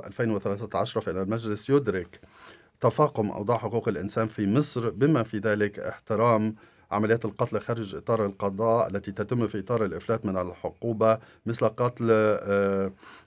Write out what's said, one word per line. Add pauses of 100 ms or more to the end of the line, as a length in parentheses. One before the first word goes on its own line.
ألفين
وثلاثة
عشر
فإن
المجلس
يدرك (600)
تفاقم
أوضاع
حقوق
الإنسان
في
مصر،
بما
في
ذلك
احترام (360)
عمليات
القتل
خارج
إطار
القضاء
التي
تتم
في
إطار
الإفلات
من
العقوبة، (260)
مثل
قتل،
آه،
آه، (360)